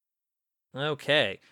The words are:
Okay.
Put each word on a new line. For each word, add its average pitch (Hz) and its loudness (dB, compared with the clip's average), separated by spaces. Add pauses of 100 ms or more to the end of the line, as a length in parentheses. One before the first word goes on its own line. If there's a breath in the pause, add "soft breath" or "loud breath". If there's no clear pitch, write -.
(760)
Okay. 143 0 (120)